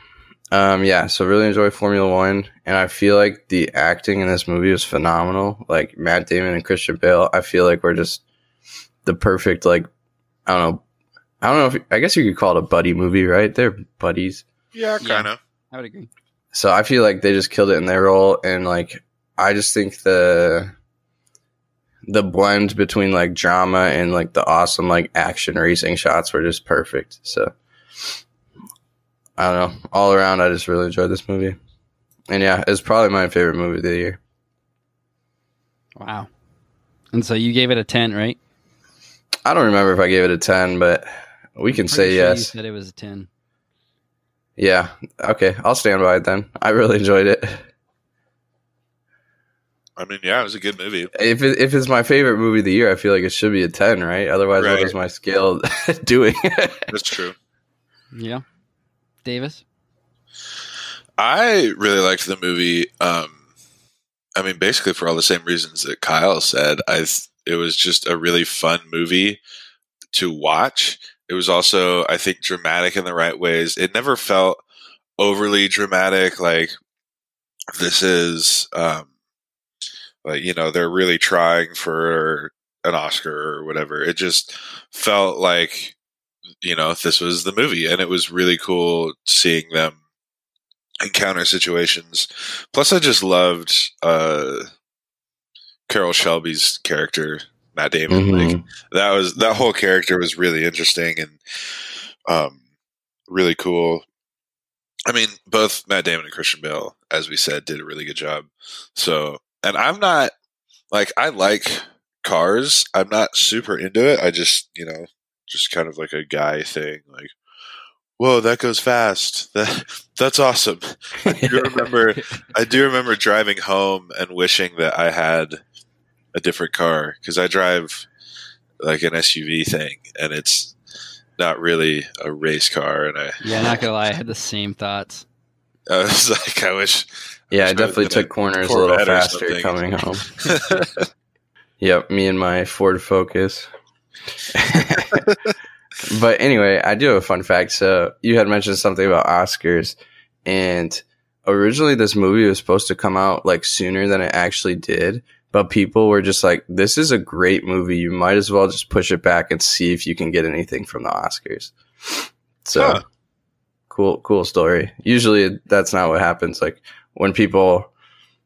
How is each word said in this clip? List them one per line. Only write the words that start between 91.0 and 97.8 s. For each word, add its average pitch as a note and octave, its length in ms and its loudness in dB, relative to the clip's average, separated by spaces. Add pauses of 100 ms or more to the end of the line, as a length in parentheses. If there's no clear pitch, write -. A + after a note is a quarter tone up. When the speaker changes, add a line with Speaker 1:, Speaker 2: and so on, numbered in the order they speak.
Speaker 2:
encounter F#2+ 420 -2
situations. E2+ 800 -2 (460)
Plus, - 200 2
I F#3 60 4
just C3+ 240 2
loved, F2+ 680 0 (100)
uh, D#2 600 0 (1300)
Carroll F2+ 240 0
Shelby's E2 720 -2
character, D2+ 580 -4 (340)
Matt D2+ 160 -4